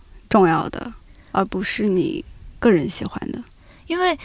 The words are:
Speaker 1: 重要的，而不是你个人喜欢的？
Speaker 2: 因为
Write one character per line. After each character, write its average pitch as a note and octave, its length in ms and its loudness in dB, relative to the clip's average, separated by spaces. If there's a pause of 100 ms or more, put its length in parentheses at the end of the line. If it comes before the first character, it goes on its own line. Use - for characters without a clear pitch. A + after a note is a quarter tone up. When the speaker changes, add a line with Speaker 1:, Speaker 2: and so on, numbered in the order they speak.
(300)
Speaker 1:
重 F#3+ 160 6
要 D#3+ 240 2
的， - 200 -10 (400)
而 F#3+ 140 2
不 F#3+ 180 -4
是 - 240 -2
你 F#3 380 0 (340)
个 A#3+ 120 4
人 D#3+ 180 4
喜 - 160 -8
欢 - 160 -10 (100)
的？ - 80 -8 (480)
Speaker 2:
因 E4 120 -4
为 F4+ 260 2